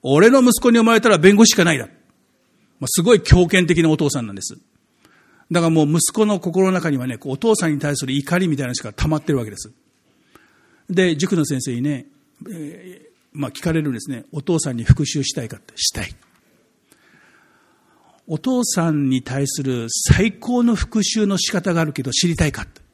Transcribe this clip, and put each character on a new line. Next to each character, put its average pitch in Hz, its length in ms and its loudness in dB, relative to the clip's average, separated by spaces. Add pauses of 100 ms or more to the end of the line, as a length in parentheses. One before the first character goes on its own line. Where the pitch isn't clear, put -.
「俺 156 280 6
の 269 100 6
息 247 200 4
子 247 100 4
に 233 80 4
生 226 60 4
ま 226 100 4
れ 220 60 4
た 233 100 2
ら 185 80 4
弁 196 180 6
護 226 80 8
士 226 80 4
し - 20 -2
か 180 100 2
な 165 100 2
い 131 40 -4
だ」。 110 80 -8 (920)
ま 131 60 -8
あ、 - 20 -8
す - 140 -2
ご 226 120 6
い 196 60 4
強 180 260 4
権 180 200 2
的 170 160 2
な 160 80 4
お 151 60 2
父 147 140 -2
さ 139 100 -6
ん 110 60 -10
な 101 60 -14
ん 98 40 -14
で 95 60 -14
す。 - 160 -14 (920)
だ 170 100 0
か 165 60 2
ら 165 40 2
も 156 140 4
う - 20 2
息 156 140 2 (120)
子 214 120 2
の 208 160 0
心 185 280 0
の 185 40 0
中 170 180 -2
に 139 60 -2
は 127 100 -6
ね、 120 120 -8
こ 139 100 -12
う 131 40 -4
お 135 40 -4
父 220 200 0
さ 185 120 -2
ん 151 60 0
に 139 60 -4
対 147 160 -2
す 139 100 -6
る 127 80 -4
怒 143 240 -2
り 185 100 0
み 143 80 -2
た 139 60 -6
い - 20 -4
な 123 40 -6
の 123 60 -8
し - 60 -6
か 107 120 -12
溜 - 160 -2
ま 156 100 0
っ 151 40 -6
て 156 100 -2
る 135 60 0
わ 117 60 -4
け 107 60 -12
で 101 60 -18
す。 - 140 -16 (1160)
で、 180 280 0
塾 180 200 -2
の 151 80 0
先 135 160 -4
生 123 140 -8
に 120 80 -4
ね、 143 240 -4 (440)
え 170 600 -18
ー、 - 0 - (220)
ま 139 160 -6
あ、 - 20 -8
聞 - 120 -16
か 165 100 -2
れ 160 100 0
る 147 80 -4
ん - 20 -6
で 113 80 -8
す - 100 -14
ね。 120 220 -10
「お 151 80 -8
父 165 180 -2
さ 147 120 -4
ん 120 60 -6
に 117 80 -6
復 - 180 4
讐 139 220 -4
し - 100 -8
た 123 100 -8
い 110 40 -12
か」 - 100 -16
っ - 20 -20
て。 - 160 -20
「し - 160 -4
た - 120 -8
い。」 - 100 -14 (2000)
「お 156 120 -8
父 254 260 -2
さ 165 260 0
ん 143 200 0
に 127 120 -2
対 139 240 -4
す 143 160 -6
る 123 280 -4
最 - 420 2
高 247 300 -2
の 233 120 2
復 - 260 -4
讐 208 260 0
の 196 100 0
仕 - 160 -4
方 180 220 -2
が 165 80 2
あ - 20 2
る 147 80 -4
け 135 100 -6
ど 123 100 -6
知 - 160 0
り 165 80 -2
た 165 100 0
い 139 60 -2
か」 - 120 -10
っ - 20 -14
て。 - 140 -20 (140)